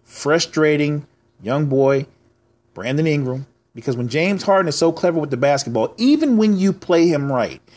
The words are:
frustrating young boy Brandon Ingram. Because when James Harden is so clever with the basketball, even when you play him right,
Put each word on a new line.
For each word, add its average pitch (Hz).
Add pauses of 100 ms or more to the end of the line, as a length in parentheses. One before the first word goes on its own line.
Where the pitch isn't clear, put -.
frustrating 147 (380)
young 139
boy 135 (680)
Brandon 139
Ingram. 139 (260)
Because 120
when 123
James 165
Harden 196
is 143
so 165
clever 165
with 147
the 131
basketball, 123
even 277
when 214
you 190
play 170
him 143
right, 113 (160)